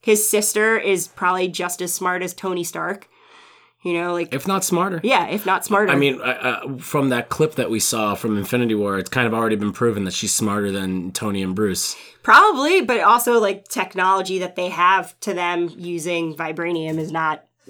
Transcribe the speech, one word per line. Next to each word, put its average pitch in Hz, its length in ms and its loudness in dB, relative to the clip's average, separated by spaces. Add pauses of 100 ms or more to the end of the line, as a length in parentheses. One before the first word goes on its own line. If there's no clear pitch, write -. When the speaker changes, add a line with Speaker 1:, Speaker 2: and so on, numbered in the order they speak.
Speaker 1:
His 208 260 4
sister 214 500 2
is 185 300 0
probably 185 420 -2
just 180 320 -6
as 170 120 -4
smart 180 300 -2
as 180 100 -6
Tony 180 300 -6
Stark. 170 440 -8 (760)
You 175 100 -2
know, 175 200 -2
like, 170 200 -4
Speaker 2:
If 139 140 -4
not 190 180 0
smarter. 180 380 0
Speaker 1:
Yeah, 220 240 4
if - 180 -4
not 190 180 0
smarter. 208 280 2
Speaker 2:
I 139 40 4
mean, 139 260 2
I, 123 100 -2
uh, 127 480 -4
from 139 300 0
that 120 200 -2
clip - 260 0
that 110 140 -2
we 110 100 0
saw 104 360 0
from 107 220 -2
Infinity 117 380 0
War, 101 220 0
it's 92 120 -4
kind 123 180 0
of 110 60 0
already 113 220 2
been 104 160 -2
proven 104 320 0
that 90 100 -4
she's - 200 -4
smarter 101 380 0
than 92 400 -4
Tony 101 320 -4
and 92 120 -2
Bruce. 98 400 -2 (280)
Speaker 1:
Probably, 330 580 6
but 233 200 0
also, 240 380 4
like, 202 300 -2
technology 185 680 0
that 180 160 -6
they 180 140 -4
have 180 520 2
to 196 120 -4
them 175 440 -2
using 170 580 -4
vibranium 160 640 -4
is 156 140 -6
not 156 340 -2 (240)